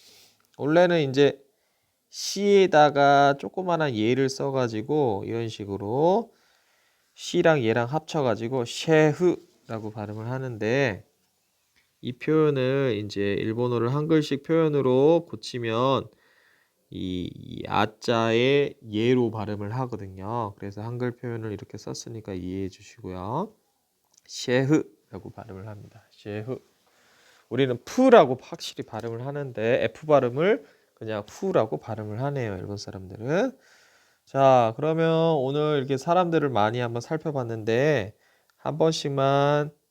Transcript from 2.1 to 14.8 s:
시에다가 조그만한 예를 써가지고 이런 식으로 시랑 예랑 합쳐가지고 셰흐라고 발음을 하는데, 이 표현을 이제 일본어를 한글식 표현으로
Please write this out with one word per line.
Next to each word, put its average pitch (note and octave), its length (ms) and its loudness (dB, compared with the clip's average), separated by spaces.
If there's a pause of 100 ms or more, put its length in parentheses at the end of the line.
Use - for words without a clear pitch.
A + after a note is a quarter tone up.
시에다가 D3 1300 4
조그만한 E3 560 -2
예를 B2 320 2
써가지고 C3 960 -2
이런 A2+ 220 -6
식으로 A#2 840 -2 (840)
시랑 E3 500 2
예랑 A#2 240 0
합쳐가지고 B2+ 760 -2
셰흐라고 D3+ 1300 0
발음을 A2 380 -10
하는데, A#2+ 760 -2 (1000)
이 B2 100 -8
표현을 C3+ 920 0
이제 G2+ 300 -2
일본어를 A#2 580 -2
한글식 D3+ 520 0
표현으로 D3+ 840 2